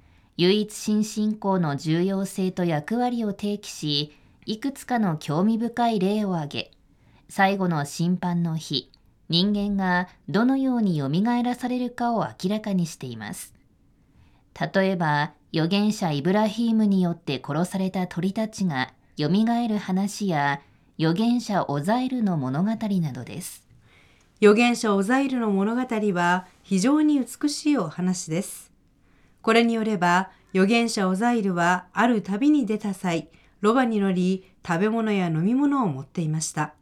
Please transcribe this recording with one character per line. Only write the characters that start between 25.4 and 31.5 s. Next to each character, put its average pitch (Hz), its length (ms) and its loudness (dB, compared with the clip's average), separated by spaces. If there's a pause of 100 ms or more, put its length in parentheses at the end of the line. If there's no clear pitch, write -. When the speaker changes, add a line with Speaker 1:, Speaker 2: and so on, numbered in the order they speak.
Speaker 2:
物 196 240 0
語 254 60 -2 (320)
は 180 340 2 (160)
非 190 160 0
常 277 220 4
に 302 180 4
美 277 300 -4
し 294 220 -2
い 285 60 4
お 170 120 -2
話 180 420 -4
で 165 120 0
す。 - 280 -14 (720)
こ 226 100 2
れ 233 140 6
に 233 80 2
よ 226 100 0
れ 214 140 0
ば、 175 340 2 (220)
預 190 120 6
言 233 220 4
者 196 220 0
オ 185 60 2
ザ 240 180 2
イ 226 100 0
ル 190 120 0